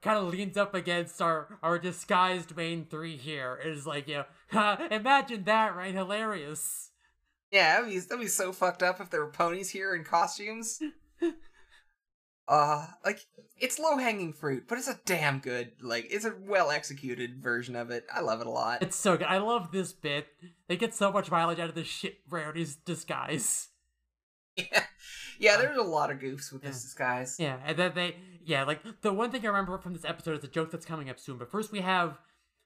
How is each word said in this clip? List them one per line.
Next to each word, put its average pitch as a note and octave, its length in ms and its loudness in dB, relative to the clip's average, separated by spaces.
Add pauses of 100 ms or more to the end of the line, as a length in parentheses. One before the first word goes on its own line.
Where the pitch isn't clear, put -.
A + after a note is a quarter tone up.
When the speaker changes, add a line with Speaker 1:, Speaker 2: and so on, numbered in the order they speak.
Speaker 1:
kinda G#3+ 200 4
leans F#3 360 -2
up G3+ 180 2
against F3 460 -2
our, E3 420 0
our E3+ 160 2
disguised F3+ 760 0
main E3 300 -4
three D#3+ 320 -8
here. C3 380 -6
And D3+ 160 -6
is C#3+ 160 -8
like, C#3+ 200 -4
you D3 80 -4
know, C#3+ 100 -2 (120)
<laughs> - 140 -16
"Ha, G#3 400 2
imagine A#3+ 540 2
that, G#3+ 300 4
right? F#3 180 -6
Hilarious." F#3 1000 -4 (600)
Speaker 2:
Yeah, F3+ 280 8
that'd A#3+ 140 0
be, F#3 60 0
that'd A3 200 -4
be A3+ 80 -4
so F#3 240 0
fucked F#3 320 2
up F#3 160 2
if G3 100 -10
there D#3 140 0
were D3+ 80 -4
ponies F3+ 400 0
here F#3+ 240 -2
in E3 80 -6
costumes. G#3+ 760 0 (400)
Speaker 1:
<laughs> E4+ 100 2 (1160)
Speaker 2:
Uh, D3 380 4 (180)
like, G#3 160 0 (380)
it's B3+ 220 -2
low-hanging B3 540 2
fruit, C#3 340 -2
but A#3+ 100 -2
it's C4 100 -6
a C4 180 -6
damn D3+ 340 2
good, B2 320 -4 (100)
like, A#2 300 -2
it's G#3 140 -2
a G#3+ 80 -2 (120)
well-executed C#3 960 0
version A#2+ 340 -2
of A#2+ 140 -6
it. A#2+ 240 -6
I - 80 -2
love A2+ 180 0
it A#2 60 -4
a A#2 60 -4
lot. A#2+ 320 0
Speaker 1:
It's F3 120 -2
so F3+ 220 4
good. D#3+ 80 -2
I F#3 140 2
love G#3 320 0
this F3+ 220 -4
bit. D3 340 -4 (400)
They F3+ 100 0
get A3 160 -2
so G3+ 180 2
much F#3+ 200 0
mileage E3 280 4
out E3+ 100 -2
of D#3+ 60 -10
this E3 120 -4
shit - 320 -6 (100)
Rarity's D#3 460 -4
disguise. D#3 1000 -4
Speaker 2:
<laughs> - 40 -20 (800)
Yeah, - 260 2 (540)
yeah, G#3 180 8
Speaker 1:
Uh, A3 80 6
Speaker 2:
there's C#4+ 140 2
a A#3+ 40 2
lot D#3 300 2
of C#3 80 -6
goofs C3+ 340 -8
with C3+ 80 -14
this C#3 160 -8
Speaker 1:
yeah. A#2+ 40 -10
Speaker 2:
disguise. B2+ 560 -2
Speaker 1:
Yeah, C#3 280 -2
and D3+ 120 -2
then F3+ 160 2
they, F3 220 -2 (300)
yeah, C#3+ 180 2
like, D3+ 160 0 (220)
the G#3+ 100 2
one A3 180 0
thing A#3 140 -4
I A3+ 60 0
remember F#3+ 280 0
from F3+ 140 -8
this E3 140 -10
episode D#3 320 -4
is C#3+ 80 -8
a - 20 -14
joke D#3+ 240 -2
that's E3 140 -10
coming D3+ 240 -8
up B2+ 100 -12
soon, C3+ 180 -10
but A#2+ 140 -10
first G#3 220 -4
we G3+ 80 -4
have, F3+ 380 0 (460)